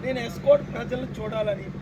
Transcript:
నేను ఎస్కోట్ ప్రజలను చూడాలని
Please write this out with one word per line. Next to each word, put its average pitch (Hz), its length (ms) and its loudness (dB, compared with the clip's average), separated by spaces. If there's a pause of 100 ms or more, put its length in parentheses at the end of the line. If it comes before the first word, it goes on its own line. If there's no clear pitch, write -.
నేను 254 120 -2
ఎస్కోట్ 269 440 4 (100)
ప్రజలను 240 500 -6
చూడాలని 214 420 -2 (180)